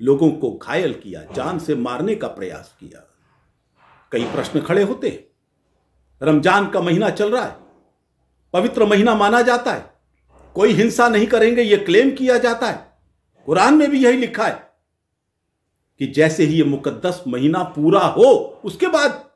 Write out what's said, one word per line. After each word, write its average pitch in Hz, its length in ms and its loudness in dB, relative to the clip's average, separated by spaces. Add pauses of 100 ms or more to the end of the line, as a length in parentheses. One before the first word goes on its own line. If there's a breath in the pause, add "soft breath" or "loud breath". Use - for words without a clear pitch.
लोगों 139 280 2
को 120 220 -6
घायल 127 400 -6
किया, 85 300 -16 (120)
जान 131 240 -6
से 151 160 -4
मारने 127 400 -4
का 123 140 -8
प्रयास - 520 -16
किया। - 340 -20 (960)
कई 120 120 -2
प्रश्न 120 360 -6
खड़े 185 220 0
होते 240 260 -4
हैं। - 160 -12 (1000)
रमजान 160 480 2
का 190 100 -2
महीना 175 300 0
चल 208 200 -2
रहा 240 140 -2
है, - 120 -12 (960)
पवित्र 220 320 0
महीना 208 300 2
माना 208 280 2
जाता 240 300 0
है, - 200 -12 (600)
कोई 214 160 2
हिंसा 226 380 2
नहीं 220 180 2
करेंगे, 233 360 2
ये 208 140 2
क्लेम 202 340 2
किया 254 280 0
जाता 233 280 -2
है। - 200 -8 (600)
कुरान 190 280 4
में 285 160 4
भी 269 140 2
यही 247 120 4
लिखा 233 280 -4
है - 280 -8 (1300)
कि 139 80 -6
जैसे 156 380 2
ही 151 120 2
ये 156 80 4
मुकद्दस 139 640 -4
महीना 147 340 0
पूरा 175 380 0
हो, 202 640 2
उसके - 220 -4
बाद 302 500 -2